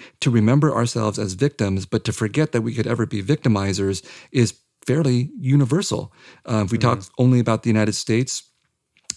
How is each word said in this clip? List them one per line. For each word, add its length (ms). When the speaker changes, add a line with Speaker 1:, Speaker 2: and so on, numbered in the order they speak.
Speaker 1:
to 100
remember 440
ourselves 440
as 160
victims, 520
but 180
to 80
forget 400
that 100
we 120
could 140
ever 180
be 180
victimizers 840
is 260
fairly 540
universal. 760
Uh, 200
if 60
we 60
talk 220
Speaker 2:
Mm-hmm. 240
Speaker 1:
only 160
about 240
the 60
United 260
States, 560